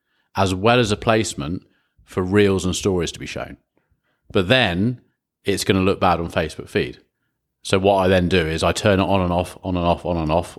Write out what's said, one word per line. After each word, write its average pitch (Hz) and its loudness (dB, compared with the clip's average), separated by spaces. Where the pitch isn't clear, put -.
as 95 0
well 113 2
as 110 2
a 104 -2
placement 98 -2
for - -6
Reels 95 2
and 90 -2
Stories 90 -2
to - -14
be - -14
shown. - -12
But 95 0
then 113 0
it's 98 -2
gonna 95 2
look 92 0
bad 87 2
on 85 -6
Facebook - -6
feed. 69 -4
So - 0
what 98 4
I 92 2
then 92 2
do 90 2
is 80 -4
I 87 2
turn 98 2
it 98 2
on 95 0
and 87 -2
off, 90 -4
on 92 -4
and 87 -2
off, 85 0
on 85 -2
and 78 -2
off, 85 -2